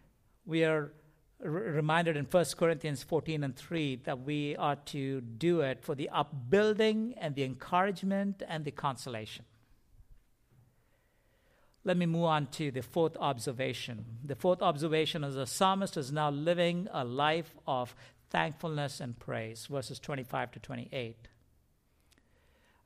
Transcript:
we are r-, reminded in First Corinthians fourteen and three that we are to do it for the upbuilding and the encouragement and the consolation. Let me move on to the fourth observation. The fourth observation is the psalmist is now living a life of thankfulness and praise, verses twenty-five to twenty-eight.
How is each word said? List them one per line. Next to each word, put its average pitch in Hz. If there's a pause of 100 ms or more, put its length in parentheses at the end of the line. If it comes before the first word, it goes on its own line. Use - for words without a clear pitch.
(460)
we 160
are 156 (520)
r-, 165
reminded 160
in 143
First 170
Corinthians 156
fourteen 151
and 131
three 147
that 139
we 147
are 147 (100)
to 135
do 123
it 131
for 151
the 139
upbuilding 214
and 147
the 139
encouragement 190
and 156
the 147
consolation. 120 (2500)
Let 180
me 175
move 165
on 151
to 151
the 127
fourth 160
observation. 123 (180)
The 139
fourth 180
observation 156
is 143
the 131
psalmist 190
is 131
now 151
living 175
a 139
life 151 (100)
of 123 (340)
thankfulness 156
and 120
praise, 117
verses 139
twenty-five 131
to -
twenty-eight. 120 (1600)